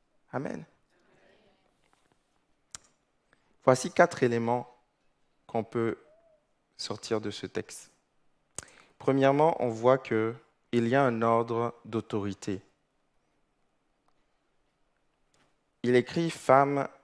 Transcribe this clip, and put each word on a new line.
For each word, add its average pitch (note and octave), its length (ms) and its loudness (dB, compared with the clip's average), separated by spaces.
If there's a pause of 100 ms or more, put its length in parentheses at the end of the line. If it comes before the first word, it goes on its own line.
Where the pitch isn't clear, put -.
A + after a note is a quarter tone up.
(340)
Amen. - 320 -10 (3000)
Voici C3 260 2
quatre F3 340 2
éléments A#2+ 460 -2 (800)
qu'on A2+ 160 -4
peut A2+ 340 -4 (760)
sortir - 460 -6
de G2+ 100 -8
ce - 140 -12
texte. - 440 -12 (1080)
Premièrement, C#3 640 4
on B2 60 0
voit A#2 280 4
qu'il A2+ 380 -4 (380)
y A#2 200 2
a C#3 120 4
un A#2 160 0
ordre A#2 520 0 (120)
d'autorité. G#2 760 -6 (3250)
Il B2 120 4
écrit, « E3 360 0
Femmes », C#3 540 2 (180)